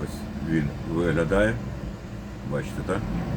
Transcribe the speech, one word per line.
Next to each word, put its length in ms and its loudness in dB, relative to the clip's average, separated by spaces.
ось 460 -4
він 140 4
виглядає. 600 4
Бачите, 340 -2
так? 140 0